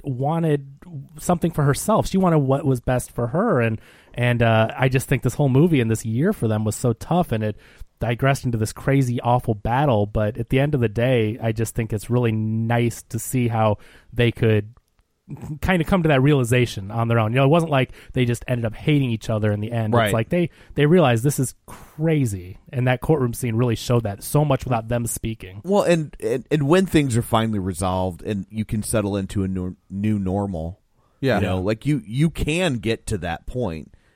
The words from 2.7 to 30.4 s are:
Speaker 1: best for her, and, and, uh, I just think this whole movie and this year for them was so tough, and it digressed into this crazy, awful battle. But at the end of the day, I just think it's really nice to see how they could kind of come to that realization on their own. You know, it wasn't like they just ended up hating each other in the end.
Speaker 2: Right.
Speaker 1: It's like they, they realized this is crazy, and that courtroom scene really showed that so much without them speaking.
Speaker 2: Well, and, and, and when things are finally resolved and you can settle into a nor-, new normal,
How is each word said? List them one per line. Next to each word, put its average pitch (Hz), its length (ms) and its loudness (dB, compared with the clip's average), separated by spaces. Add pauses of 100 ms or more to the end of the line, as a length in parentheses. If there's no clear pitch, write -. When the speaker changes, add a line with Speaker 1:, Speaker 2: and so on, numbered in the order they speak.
Speaker 1:
best 127 280 -2
for 120 180 -4
her, 165 340 0
and, 113 180 -2 (320)
and, 120 300 0
uh, 110 340 4
I 135 140 2
just 123 180 0
think 131 140 0
this 123 140 0
whole 147 120 2
movie 143 320 4
and 113 100 0
this 110 140 0
year 135 300 0
for - 120 -2
them 107 160 0
was 107 140 -2
so 123 160 0
tough, 170 400 -2
and 110 100 -2
it 107 140 -4 (420)
digressed 123 460 0
into 120 140 -2
this 107 160 -2
crazy, 131 480 0
awful 120 320 0
battle. 113 500 2
But 107 320 -2
at 117 140 -8
the 131 100 4
end 147 140 0
of 127 80 0
the 113 60 2
day, 117 520 0
I 113 120 -2
just 110 220 -4
think 113 200 -4
it's 104 160 -8
really 120 200 2
nice 113 760 0
to - 140 -8
see 120 300 -2
how 110 300 2 (340)
they 120 180 2
could 110 440 0 (880)
kind 185 180 2
of 151 80 -2
come 185 140 2
to 156 80 2
that 135 100 4
realization 123 680 2
on 117 180 -2
their 117 100 2
own. 110 140 0
You 127 60 0
know, 135 80 4
it - 20 4
wasn't 165 240 2
like 131 200 0 (200)
they 127 140 2
just 120 200 -2
ended 120 200 -2
up 110 80 -6
hating 143 360 0
each 113 200 -4
other 107 200 0
in 104 100 -2
the 110 120 -6
end. 113 220 0
Speaker 2:
Right. 117 140 4
Speaker 1:
It's 101 40 0
like 113 160 0
they, 175 220 0 (240)
they 143 100 2
realized 147 400 4
this 143 140 2
is 135 160 -2 (100)
crazy, 123 920 -4 (120)
and 127 160 -2
that 127 140 0
courtroom 131 320 0
scene 113 240 -4
really 120 200 2
showed 120 260 0
that 101 200 -8
so 147 220 0
much 139 200 0
without 113 240 -2
them 120 180 -2
speaking. 107 580 -10
Speaker 2:
Well, 196 180 2
and, 165 400 0
and, 113 280 -4
and 139 180 2
when 185 160 6
things 143 320 2
are 120 60 2
finally 110 360 0
resolved 92 640 -4
and 101 280 -4
you 107 160 -4
can 107 160 -4
settle 101 340 -2
into 98 260 -4
a 95 60 -2
nor-, 92 280 -6 (120)
new 104 300 -2
normal, 95 640 -4 (400)